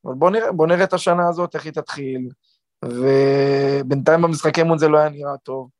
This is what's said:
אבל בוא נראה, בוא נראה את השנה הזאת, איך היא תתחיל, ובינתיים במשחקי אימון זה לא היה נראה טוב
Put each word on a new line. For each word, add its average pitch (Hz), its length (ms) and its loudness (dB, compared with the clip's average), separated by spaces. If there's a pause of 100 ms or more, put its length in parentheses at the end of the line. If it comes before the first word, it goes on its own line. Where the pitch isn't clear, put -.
אבל 131 100 -8
בוא 160 160 2
נראה, 226 220 -2
בוא 160 140 2
נראה 175 180 2
את 185 80 -2
השנה 175 360 0
הזאת, 170 260 -4
איך 151 100 -8
היא 156 80 -12
תתחיל, 131 560 -8 (560)
ובינתיים 139 1400 2
במשחקי 160 380 0
אימון 165 180 2
זה 156 100 4
לא 151 100 6
היה 151 100 4
נראה 143 280 -8
טוב 135 440 -10